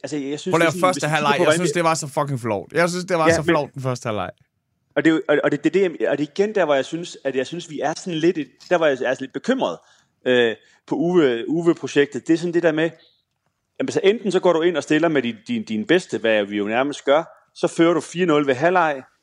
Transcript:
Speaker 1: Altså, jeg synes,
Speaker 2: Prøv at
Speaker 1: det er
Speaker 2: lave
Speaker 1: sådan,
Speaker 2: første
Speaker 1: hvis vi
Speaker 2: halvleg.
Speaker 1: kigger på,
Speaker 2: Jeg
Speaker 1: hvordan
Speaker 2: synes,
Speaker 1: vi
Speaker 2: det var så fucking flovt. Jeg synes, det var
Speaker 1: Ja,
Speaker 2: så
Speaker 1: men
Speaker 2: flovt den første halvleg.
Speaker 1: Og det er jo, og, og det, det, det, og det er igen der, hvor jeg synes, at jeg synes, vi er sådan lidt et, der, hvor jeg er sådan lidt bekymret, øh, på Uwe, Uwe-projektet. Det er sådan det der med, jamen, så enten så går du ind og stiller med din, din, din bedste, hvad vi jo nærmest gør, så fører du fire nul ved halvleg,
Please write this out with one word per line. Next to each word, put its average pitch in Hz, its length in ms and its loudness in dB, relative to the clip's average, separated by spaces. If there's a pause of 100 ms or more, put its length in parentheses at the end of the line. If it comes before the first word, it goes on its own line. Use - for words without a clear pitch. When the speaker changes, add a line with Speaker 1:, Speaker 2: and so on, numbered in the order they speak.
Speaker 1:
Altså, 127 140 -8
jeg 143 240 -6
synes, - 120 -6
Speaker 2:
Prøv 156 40 4
at 165 40 2
Speaker 1:
det 170 60 2
er 160 40 2
Speaker 2:
lave - 20 -
Speaker 1:
sådan, 180 80 -8
Speaker 2:
første 185 260 0
Speaker 1:
hvis 151 40 -2
vi 156 40 0
Speaker 2:
halvleg. 147 180 2
Speaker 1:
kigger 147 60 0
på, - 40 2
Speaker 2:
Jeg - 40 2
Speaker 1:
hvordan 156 120 4
Speaker 2:
synes, 175 160 -2
Speaker 1:
vi 180 40 -2
Speaker 2:
det 170 60 2
var 160 100 2
så 156 120 -6
fucking 143 340 -4
flovt. 107 320 -6
Jeg 170 180 0
synes, 180 140 -6
det 180 140 -2
var 160 100 2
Speaker 1:
Ja, 165 60 6
Speaker 2:
så 165 60 2
Speaker 1:
men 147 60 -4
Speaker 2:
flovt 160 280 0
den 135 80 -12
første 127 240 -4
halvleg. 101 240 -4 (680)
Speaker 1:
Og 143 80 2
det 160 60 6
er 160 40 6
jo, 147 140 0
og, 147 160 4
og 147 80 2
det, 147 120 0
det, 160 100 2
det, 180 340 0
og 139 100 0
det 147 100 -4
er - 40 -20
igen 208 220 0
der, 190 100 2
hvor 151 100 2
jeg 135 100 2
synes, 165 400 -10
at 135 120 -4
jeg 131 100 -2
synes, 170 240 -12
vi 143 100 -10
er 147 160 -2
sådan 165 220 -8
lidt 170 200 2
et, 139 100 -8 (220)
der, 180 60 2
hvor 165 100 2
jeg 143 60 4
er 135 60 -2
sådan 123 220 -2
lidt 135 120 -12
bekymret, 160 460 -4 (480)
øh, 120 300 2 (300)
på - 80 -6
Uwe, 143 540 2
Uwe-projektet. 143 800 0
Det 160 60 4
er 165 40 2
sådan 170 160 -4
det 170 80 0
der 165 100 4
med, 160 180 0 (880)
jamen, 135 120 -4
så - 120 -2
enten 202 280 2
så 185 80 2
går 175 120 4
du 160 100 2
ind 175 140 2
og 143 60 -2
stiller 156 260 2
med 151 140 0
din, 117 140 -4 (120)
din, 113 160 -4
din 107 220 -4
bedste, 165 320 2
hvad 107 260 2
vi 101 120 -6
jo 101 120 0
nærmest 131 360 -2
gør, - 500 0
så - 140 -2
fører 170 260 2
du 156 60 -2
fire 175 260 -4
nul 147 200 2
ved 135 80 2
halvleg, 160 480 0 (200)